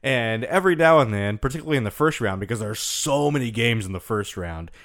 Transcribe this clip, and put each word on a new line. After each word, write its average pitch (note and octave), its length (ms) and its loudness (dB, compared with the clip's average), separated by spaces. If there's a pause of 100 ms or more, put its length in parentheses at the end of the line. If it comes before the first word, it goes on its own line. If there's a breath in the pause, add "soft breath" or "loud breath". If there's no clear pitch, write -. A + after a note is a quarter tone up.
And A#2 440 0
every F#3 300 2
now D#3+ 240 6
and A2+ 140 2
then, G2+ 240 -2
particularly C#3+ 400 -2
in A2+ 80 0
the G2+ 60 -2
first D3+ 280 0
round, F#2+ 220 -2
because G#2 180 -4
there G#2+ 100 -6
are A2 60 -8
so D3 560 -2
many B2+ 200 -2
games A2+ 340 0
in F#2+ 80 -6
the F2+ 80 -6
first G#2 340 -4
round, E2+ 340 -8 (160 loud breath)